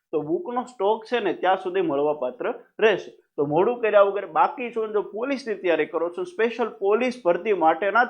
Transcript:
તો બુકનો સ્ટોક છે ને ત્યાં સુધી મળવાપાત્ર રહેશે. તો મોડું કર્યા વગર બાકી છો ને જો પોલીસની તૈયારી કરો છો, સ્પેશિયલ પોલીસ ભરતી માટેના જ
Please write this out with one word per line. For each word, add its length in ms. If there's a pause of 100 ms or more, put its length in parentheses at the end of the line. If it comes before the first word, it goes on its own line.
(120)
તો 100
બુકનો 420
સ્ટોક 420
છે 140
ને 140
ત્યાં 240
સુધી 240
મળવાપાત્ર 720 (260)
રહેશે. 320
તો 340
મોડું 360
કર્યા 200
વગર 240
બાકી 460
છો 140
ને 80
જો 80
પોલીસની 540
તૈયારી 300
કરો 240
છો, 140
સ્પેશિયલ 460
પોલીસ 560
ભરતી 280
માટેના 500
જ 60